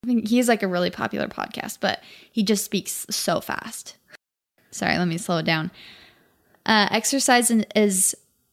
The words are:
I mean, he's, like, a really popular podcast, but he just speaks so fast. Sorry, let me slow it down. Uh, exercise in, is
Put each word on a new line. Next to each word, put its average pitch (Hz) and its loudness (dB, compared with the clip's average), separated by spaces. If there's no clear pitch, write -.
I - -4
mean, 233 2
he's, 240 2
like, 233 2
a 196 -2
really 180 0
popular - -4
podcast, - -8
but - -2
he 226 -2
just 202 0
speaks - -6
so - -2
fast. - -10
Sorry, - 0
let 180 0
me 165 -2
slow 175 -2
it 160 -2
down. 160 0
Uh, 214 6
exercise 240 2
in, 220 4
is 202 2